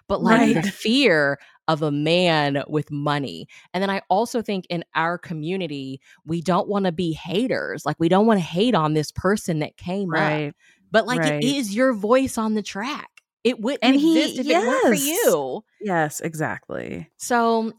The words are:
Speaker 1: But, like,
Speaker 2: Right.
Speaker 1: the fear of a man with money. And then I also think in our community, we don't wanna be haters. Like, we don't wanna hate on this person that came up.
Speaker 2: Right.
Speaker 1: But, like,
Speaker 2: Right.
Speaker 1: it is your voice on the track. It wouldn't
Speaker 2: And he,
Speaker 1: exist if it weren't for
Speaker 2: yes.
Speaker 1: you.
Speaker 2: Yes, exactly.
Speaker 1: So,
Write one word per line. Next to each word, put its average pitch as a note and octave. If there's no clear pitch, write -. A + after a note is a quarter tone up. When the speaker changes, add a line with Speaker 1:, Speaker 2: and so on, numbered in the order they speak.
Speaker 1:
But, G3
like, A3+
Speaker 2:
Right. -
Speaker 1:
the D#3+
fear G3
of D#3
a D3+
man D3+
with D3
money. C#3+
And F#3
then G3
I F#3+
also A3+
think G3
in E3+
our E3+
community, D3+
we E3
don't F3+
wanna G3
be E3
haters. D3+
Like, D3+
we E3
don't F#3+
wanna A3
hate F3+
on D#3
this D3+
person F#3
that -
came F#3
up. D#3+
Speaker 2:
Right. D3+
Speaker 1:
But, A3
like, A3
Speaker 2:
Right. D3+
Speaker 1:
it C#4
is G#3+
your C4
voice A#3
on A3
the G#3
track. A#3+
It A#3+
wouldn't B3+
Speaker 2:
And C4
he, D#4+
Speaker 1:
exist -
if C#4+
it F4+
weren't C5
for A#3+
Speaker 2:
yes. C4+
Speaker 1:
you. G#3
Speaker 2:
Yes, E3
exactly. D3+
Speaker 1:
So, A3+